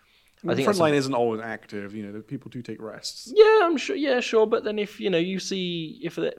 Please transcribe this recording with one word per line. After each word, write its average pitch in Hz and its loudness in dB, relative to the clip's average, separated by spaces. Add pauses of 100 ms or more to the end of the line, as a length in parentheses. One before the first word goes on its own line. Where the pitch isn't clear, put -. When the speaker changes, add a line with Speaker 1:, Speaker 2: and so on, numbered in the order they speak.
(440)
Speaker 1:
Well, 123 -4
Speaker 2:
I - -2
think - 0
Speaker 1:
the 135 0
front - -2
Speaker 2:
that's 202 2
a - 0
Speaker 1:
line 151 4
isn't 135 0
always 117 0
active. 107 -12
You 107 -10
know, 101 -14
the 110 -14
people 123 -14
do 123 -12
take - -12
rests. - -14
Speaker 2:
Yeah, 427 10
I'm 339 2
sure. - -4
Yeah, 269 0
sure. 220 4
But 226 0
then 214 -4
if, 202 -8
you 214 -2
know, 170 2
you 185 -2
see 175 -6
if 165 -10
the, - -2